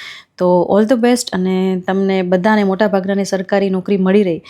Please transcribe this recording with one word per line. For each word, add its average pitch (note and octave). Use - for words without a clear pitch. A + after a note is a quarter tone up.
તો F3+
all G#3+
the A#3
best A#3+
અને F#3
તમને F#3+
બધાને, F#3
મોટાભાગનાને G3
સરકારી G3
નોકરી F#3+
મળી F#3+
રહે E3+